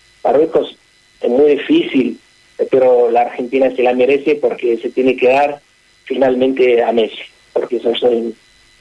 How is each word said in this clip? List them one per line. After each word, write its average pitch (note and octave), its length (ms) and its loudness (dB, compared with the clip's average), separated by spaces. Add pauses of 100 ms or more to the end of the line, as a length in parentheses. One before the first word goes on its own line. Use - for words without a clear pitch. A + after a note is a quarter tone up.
(240)
Marruecos D3 540 -2 (420)
es - 100 -4
muy C#3+ 260 4
difícil, - 640 -2 (500)
pero B2+ 400 4
la A#2+ 120 2
Argentina B2+ 540 -2
se B2+ 80 0
la B2 100 2
merece C#3 420 0
porque A#2 420 -2
se A#2+ 120 -6
tiene B2+ 280 0
que B2+ 100 2
dar C#3+ 320 0 (440)
finalmente B2+ 800 0
a A2+ 80 -2
Messi, A2+ 260 -2 (340)
porque A#2+ 280 -4
yo A#2 160 -2
soy A#2 400 -2 (460)